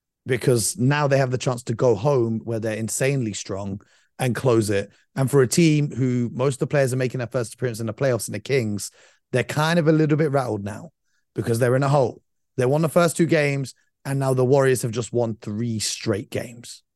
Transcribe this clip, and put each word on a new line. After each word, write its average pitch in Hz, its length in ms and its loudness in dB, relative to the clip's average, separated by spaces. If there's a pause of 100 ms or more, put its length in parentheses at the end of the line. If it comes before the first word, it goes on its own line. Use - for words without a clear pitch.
(280)
because 120 500 0
now 143 300 2
they 135 100 2
have 131 140 0
the 127 80 -2
chance 123 240 -4
to 123 100 -4
go 120 220 4
home 113 480 0
where 113 160 -6
they're 107 180 -4
insanely 120 560 -2
strong 101 480 -8 (380)
and 123 160 0
close 117 340 2
it. 101 220 -2 (240)
And 135 160 0
for 143 100 6
a 120 60 4
team 151 420 4
who 123 420 0
most 131 240 -2
of - 40 -8
the 151 80 -2
players 139 260 2
are 131 40 -2
making 131 200 -2
their 120 100 -6
first 120 280 -4
appearance 117 240 -6
in 117 80 -6
the 104 60 -4
playoffs 123 340 -2
in 113 60 -8
the 104 60 -6
Kings, 107 520 -4 (400)
they're 123 120 2
kind 160 360 0
of 151 80 2
a 160 40 6
little 156 260 4
bit 151 140 2
rattled 113 320 -2
now 104 280 -10 (420)
because 117 240 -2
they're 123 180 2
in 135 60 2
a 139 80 2
hole. 139 320 2 (340)
They 127 120 2
won 151 160 0
the 160 60 2
first 175 280 2
two 170 80 4
games, 143 480 0 (320)
and 139 140 -2
now 135 160 0
the 127 100 2
Warriors 135 380 4
have 120 80 -2
just 113 200 -6
won 113 300 -2
three 110 380 -4
straight - 500 -4
games. 120 540 -12 (120)